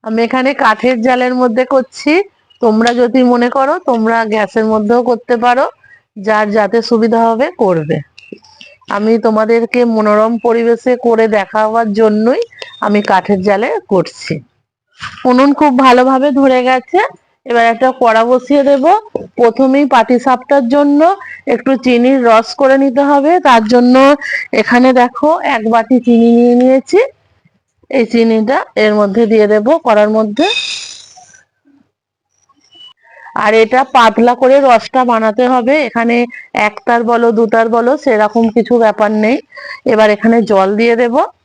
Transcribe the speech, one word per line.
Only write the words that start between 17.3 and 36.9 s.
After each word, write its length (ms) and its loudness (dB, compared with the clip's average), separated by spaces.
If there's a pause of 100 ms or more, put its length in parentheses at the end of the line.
এবার 220 0
একটা 340 0
কড়া 240 2
বসিয়ে 380 0
দেব। 220 2 (520)
প্রথমেই 500 2
পাটিসাপটার 840 0
জন্য 480 2 (300)
একটু 300 -2
চিনির 480 0
রস 300 2
করে 240 2
নিতে 240 0
হবে। 380 0
তার 280 4
জন্য 480 4 (360)
এখানে 400 2
দেখো 480 0
এক 300 -4
বাটি 300 0
চিনি 300 2
নিয়ে 240 4
নিয়েছি। 460 2 (880)
এই 160 0
চিনিটা 580 0 (100)
এর 200 0
মধ্যে 320 0
দিয়ে 200 2
দেব 320 0
কড়ার 320 2
মধ্যে। 360 -2 (3000)
আর 200 -2
এটা 300 2
পাতলা 500 2
করে 260 2
রসটা 440 0
বানাতে 440 -2
হবে। 260 0 (120)
এখানে 400 -2 (280)
একতার 500 -2